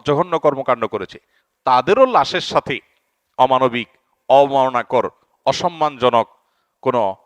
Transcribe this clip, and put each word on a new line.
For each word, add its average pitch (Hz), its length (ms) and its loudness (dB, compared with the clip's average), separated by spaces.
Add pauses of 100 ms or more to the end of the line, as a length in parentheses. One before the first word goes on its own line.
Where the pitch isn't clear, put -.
জঘন্য 160 340 -2
কর্মকাণ্ড 131 460 -2
করেছে, 101 340 -8 (440)
তাদেরও 135 420 2
লাশের 180 360 0
সাথে - 380 -4 (580)
অমানবিক, 127 500 0 (420)
অবমাননাকর, 131 800 2 (360)
অসম্মানজনক 139 840 0 (520)
কোনো 117 340 -2 (100)